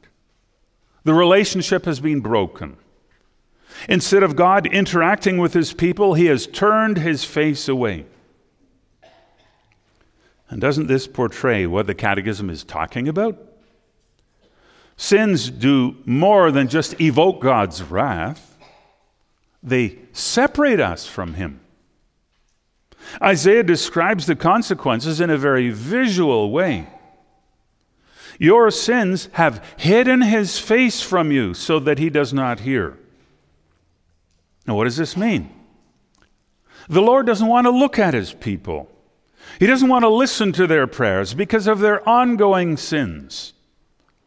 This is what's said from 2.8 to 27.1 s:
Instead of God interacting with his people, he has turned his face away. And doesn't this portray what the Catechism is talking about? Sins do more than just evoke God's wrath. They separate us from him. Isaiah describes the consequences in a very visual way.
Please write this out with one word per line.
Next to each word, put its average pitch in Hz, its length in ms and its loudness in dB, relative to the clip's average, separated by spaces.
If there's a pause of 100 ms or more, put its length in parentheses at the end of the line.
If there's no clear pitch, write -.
Instead 196 340 2
of 156 140 0
God 180 300 2
interacting 185 720 0
with 175 140 0
his 165 200 0
people, 180 420 0
he 170 120 4
has 139 200 2
turned 214 520 0
his 156 260 -2
face 151 440 -2
away. 110 380 -4 (2500)
And 113 120 -12
doesn't 143 260 -2
this 131 220 0
portray 113 580 -2
what 95 220 -2
the 98 60 -4
Catechism 101 560 -6
is 78 120 -12
talking 120 460 -8
about? 196 280 -4 (1600)
Sins 196 540 0
do 127 540 0
more 170 480 4
than 135 160 0
just 156 320 -4
evoke 160 400 2
God's 101 420 0
wrath. 98 760 -6 (1040)
They 120 380 -2 (140)
separate 277 680 0
us 101 260 -2
from 85 300 -10
him. 80 240 -8 (1600)
Isaiah 196 440 4
describes 170 600 -2
the 165 100 0
consequences 160 840 -2
in 170 100 0
a 151 60 2
very 131 340 0
visual 143 840 0
way. 135 360 -4 (1500)